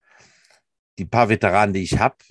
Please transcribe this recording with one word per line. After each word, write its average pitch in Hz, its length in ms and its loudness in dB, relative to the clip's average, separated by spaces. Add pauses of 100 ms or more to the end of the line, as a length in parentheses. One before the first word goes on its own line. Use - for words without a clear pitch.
(1000)
Die 90 60 -8
paar 113 220 0
Veteranen, 104 460 2
die 95 80 -4
ich - 160 -4
hab, 120 320 -2